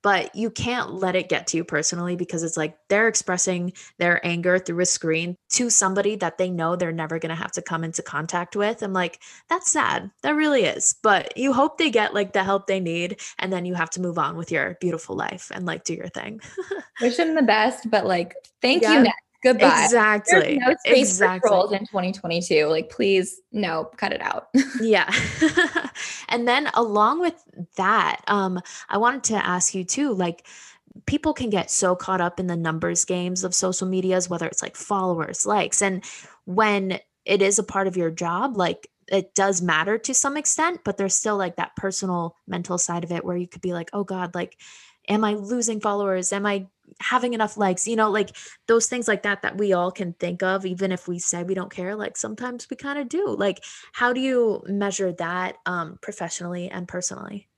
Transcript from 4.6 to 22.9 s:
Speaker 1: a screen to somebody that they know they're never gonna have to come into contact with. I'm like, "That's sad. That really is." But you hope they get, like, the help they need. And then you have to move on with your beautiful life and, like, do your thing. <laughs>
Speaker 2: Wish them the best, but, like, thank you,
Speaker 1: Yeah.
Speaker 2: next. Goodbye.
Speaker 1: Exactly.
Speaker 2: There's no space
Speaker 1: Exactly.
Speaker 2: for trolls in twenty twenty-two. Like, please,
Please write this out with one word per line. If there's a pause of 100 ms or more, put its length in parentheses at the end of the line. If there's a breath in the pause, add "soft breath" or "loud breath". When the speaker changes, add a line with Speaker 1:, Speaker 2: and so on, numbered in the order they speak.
Speaker 1:
a
screen (140)
to
somebody
that
they
know
they're
never
gonna
have
to
come
into
contact
with.
I'm
like, (280 loud breath)
"That's
sad. (140)
That
really
is."
But
you
hope
they
get,
like,
the
help
they
need. (180 loud breath)
And
then
you
have
to
move
on
with
your
beautiful
life
and,
like,
do
your
thing.
<laughs>
Speaker 2:
Wish
them
the
best,
but,
like, (260)
thank
you,
Speaker 1:
Yeah.
Speaker 2:
next. (260)
Goodbye.
Speaker 1:
Exactly.
Speaker 2:
There's
no (100)
space
Speaker 1:
Exactly.
Speaker 2:
for
trolls
in
twenty
twenty-two.
Like,
please, (100)